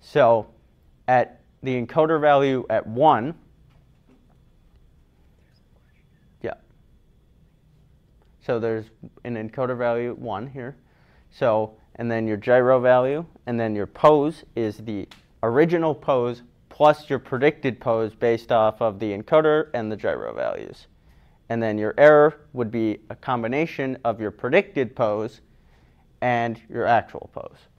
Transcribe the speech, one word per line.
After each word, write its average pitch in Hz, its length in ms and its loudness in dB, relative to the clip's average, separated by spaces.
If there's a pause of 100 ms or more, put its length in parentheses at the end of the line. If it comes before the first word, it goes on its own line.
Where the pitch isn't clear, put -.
So, 117 460 2 (640)
at 123 320 0 (220)
the 127 200 -4
encoder 156 380 0
value 139 480 2
at 110 180 -2
one, 131 480 2 (3000)
yeah. - 120 -10 (1900)
So 123 160 -4
there's 113 260 -4 (400)
an 120 120 -8
encoder 123 400 -6
value 120 340 -2
at - 80 -12
one 110 300 -10
here. 131 280 -14 (540)
So, 110 460 -2 (180)
and 117 160 -6
then 113 160 -2
your 107 100 -2
gyro 123 420 4
value, 127 460 2 (220)
and 120 120 -4
then 113 160 -2
your 101 120 -6
pose 151 580 2 (100)
is 110 220 -4
the 107 320 -12 (340)
original 160 520 2
pose 120 480 -2 (260)
plus 151 400 2
your 135 100 -2
predicted 135 640 -2
pose 113 340 -2
based 117 380 -2
off 110 300 2
of 104 160 -2
the 104 180 -6
encoder 156 560 0
and 110 180 -6
the 107 60 -8
gyro 62 380 -6
values. 53 540 -8 (600)
And 117 140 -2
then 107 160 -2
your 107 180 -4
error 151 460 6 (100)
would 120 180 -6
be 110 280 -2 (100)
a 113 60 -12
combination 131 880 -6
of 113 160 -4
your 107 100 -6
predicted 135 640 -2
pose 107 460 -4 (800)
and 117 480 -2
your 113 180 -6
actual - 460 -2
pose. - 360 -18 (100)